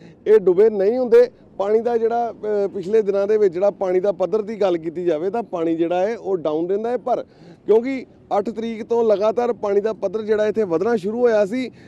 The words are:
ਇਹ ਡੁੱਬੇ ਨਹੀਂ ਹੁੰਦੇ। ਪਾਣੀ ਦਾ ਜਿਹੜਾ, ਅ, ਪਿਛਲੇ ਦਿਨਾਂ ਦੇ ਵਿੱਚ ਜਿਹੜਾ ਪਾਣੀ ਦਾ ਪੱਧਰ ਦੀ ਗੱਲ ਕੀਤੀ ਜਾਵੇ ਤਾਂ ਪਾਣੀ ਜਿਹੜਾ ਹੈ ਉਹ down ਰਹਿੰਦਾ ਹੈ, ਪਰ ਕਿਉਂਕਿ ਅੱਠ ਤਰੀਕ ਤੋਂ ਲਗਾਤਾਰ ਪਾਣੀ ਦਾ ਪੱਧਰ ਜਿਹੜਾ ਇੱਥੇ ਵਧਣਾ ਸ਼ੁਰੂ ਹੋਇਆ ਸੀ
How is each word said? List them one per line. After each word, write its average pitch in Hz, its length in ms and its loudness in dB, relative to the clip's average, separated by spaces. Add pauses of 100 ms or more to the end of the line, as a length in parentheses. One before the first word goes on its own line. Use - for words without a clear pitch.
(260)
ਇਹ 220 120 8
ਡੁੱਬੇ 185 320 4
ਨਹੀਂ 214 280 0
ਹੁੰਦੇ। 240 320 6 (280)
ਪਾਣੀ 208 220 2
ਦਾ 240 160 0
ਜਿਹੜਾ, 226 380 -2 (300)
ਅ, 196 40 -2
ਪਿਛਲੇ 202 340 -2
ਦਿਨਾਂ 196 240 0
ਦੇ 214 100 2
ਵਿੱਚ 202 180 2
ਜਿਹੜਾ 196 160 2
ਪਾਣੀ 185 300 0
ਦਾ 202 120 0
ਪੱਧਰ 180 300 -2
ਦੀ 202 180 -10
ਗੱਲ 185 180 2
ਕੀਤੀ 165 260 -8
ਜਾਵੇ 170 260 0
ਤਾਂ 233 120 -4
ਪਾਣੀ 165 340 -4
ਜਿਹੜਾ 175 300 0
ਹੈ 233 100 -4
ਉਹ 190 200 -4
down 160 320 -4
ਰਹਿੰਦਾ 214 220 -4
ਹੈ, 247 60 -2
ਪਰ 202 280 -4 (420)
ਕਿਉਂਕਿ 233 400 0 (320)
ਅੱਠ 208 120 -4
ਤਰੀਕ 226 340 -8
ਤੋਂ 233 200 0
ਲਗਾਤਾਰ 220 480 0
ਪਾਣੀ 202 280 0
ਦਾ 220 120 -2
ਪੱਧਰ 196 300 -6
ਜਿਹੜਾ 214 240 0
ਇੱਥੇ 214 160 0
ਵਧਣਾ 190 340 0
ਸ਼ੁਰੂ 214 240 -4
ਹੋਇਆ 220 260 4
ਸੀ 240 240 -6 (180)